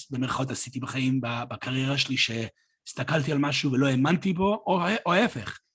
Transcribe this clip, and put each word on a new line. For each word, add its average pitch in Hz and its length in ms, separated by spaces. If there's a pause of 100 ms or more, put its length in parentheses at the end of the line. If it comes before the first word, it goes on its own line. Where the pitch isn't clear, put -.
(100)
במרכאות, 131 400
עשיתי 123 300
בחיים, 131 400
ב-, 117 300
בקריירה 131 480
שלי, 131 180
שהסתכלתי 135 1160
על 147 60
משהו 143 340
ולא 131 140
האמנתי 151 460
בו, 196 340
או, 185 140 (260)
או 175 60
ההפך, 208 460 (160)